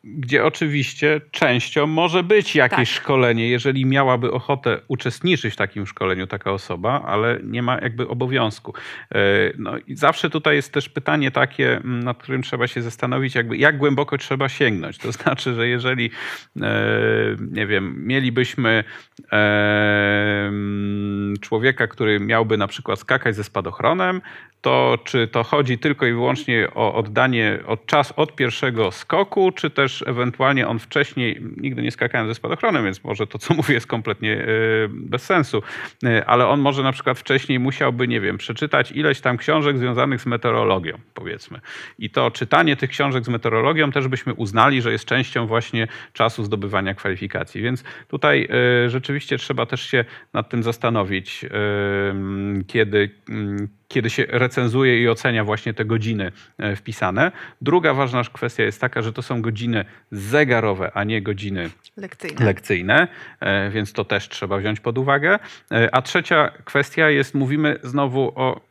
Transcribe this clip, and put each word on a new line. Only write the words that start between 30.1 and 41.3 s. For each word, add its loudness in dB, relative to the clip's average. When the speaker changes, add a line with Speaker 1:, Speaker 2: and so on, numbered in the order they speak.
Speaker 1:
on -2
wcześniej, -2
nigdy -4
nie 0
skakałem -2
ze -4
spadochronem, 0
więc -4
może -4
to, -12
co 0
<laughs> 8
mówię, 4
jest 0
kompletnie, -2
e, -4
bez -6
sensu, 2
e, 2
ale 6
on 4
może 0
na 0
przykład -2
wcześniej 0
musiałby, 0
nie 0
wiem, -2
przeczytać -2
ileś 0
tam 0
książek 2
związanych 0
z -6
meteorologią, 0
powiedzmy. -12